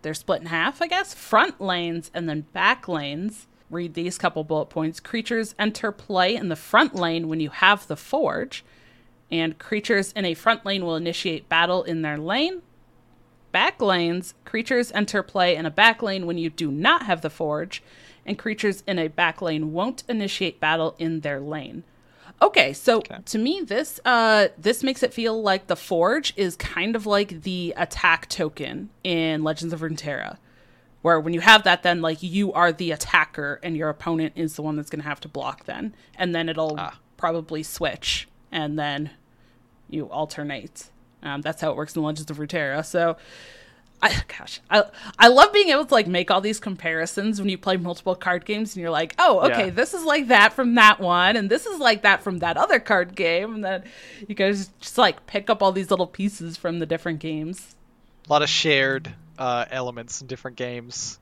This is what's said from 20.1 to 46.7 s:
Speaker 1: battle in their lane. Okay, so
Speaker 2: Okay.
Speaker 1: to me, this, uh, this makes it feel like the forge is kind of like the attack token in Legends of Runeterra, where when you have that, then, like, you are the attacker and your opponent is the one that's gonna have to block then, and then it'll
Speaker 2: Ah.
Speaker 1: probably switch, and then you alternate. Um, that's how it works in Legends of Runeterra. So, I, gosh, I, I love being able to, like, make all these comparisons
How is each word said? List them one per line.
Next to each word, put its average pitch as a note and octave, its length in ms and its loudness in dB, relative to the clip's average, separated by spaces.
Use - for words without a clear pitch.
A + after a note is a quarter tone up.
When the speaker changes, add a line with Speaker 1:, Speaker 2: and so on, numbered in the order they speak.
Speaker 1:
battle D#3+ 380 -2
in E3 240 -4
their C#3+ 180 -6
lane. D3+ 440 -12
Okay, C#3 300 4
so A3+ 260 2
Speaker 2:
Okay. - 280 -6
Speaker 1:
to - 140 -6
me, D#4+ 260 -2
this, A#3+ 400 -6
uh, A3+ 440 4
this C#4+ 240 0
makes C4+ 180 -2
it B3 120 0
feel A3+ 280 -2
like F#3+ 260 0
the E3+ 80 0
forge G3 600 0
is F#3 180 -2
kind G3+ 400 -4
of G#3 120 -6
like G3+ 340 0
the F3+ 340 -6
attack E3+ 540 0
token D#3 600 -6
in D#3+ 400 -2
Legends D#3 300 -4
of D#3+ 80 -8
Runeterra, D3+ 560 -8
where E3 180 4
when E3 140 -4
you E3+ 60 -2
have G#3+ 240 8
that, F3+ 180 2
then, F3 220 2
like, D#3+ 180 -4
you F#3 320 -2
are E3+ 180 4
the E3 200 -4
attacker D3+ 720 0
and E3 120 -6
your D3+ 140 -2
opponent D#3+ 460 -4
is D#3+ 200 -6
the D3 60 -10
one D#3 140 -4
that's D3+ 160 -8
gonna D3+ 120 -8
have D3 180 -10
to D#3+ 60 -18
block C3+ 380 -10
then, - 300 -10
and F3 200 -4
then E3 120 -2
it'll D#3+ 300 -4
Speaker 2:
Ah. - 220 -10
Speaker 1:
probably D#3+ 480 -4
switch, - 640 -6
and D3+ 260 -4
then D3 320 -4
you D3 220 -6
alternate. D3 800 -10
Um, C#3+ 180 -8
that's D#3 200 -6
how D#3 100 0
it C3+ 40 -2
works D3+ 200 -8
in D#3+ 80 -2
Legends D3+ 260 -6
of D3 80 -10
Runeterra. D3+ 480 -4
So, E3+ 320 0
I, - 140 4
gosh, - 320 -16
I, G#3 140 6
I A#3 120 12
love C#4+ 220 10
being G4+ 180 6
able D4 160 4
to, - 80 0
like, A3 120 6
make F3+ 240 0
all F#3+ 120 4
these G#3+ 180 -2
comparisons F#3 840 -4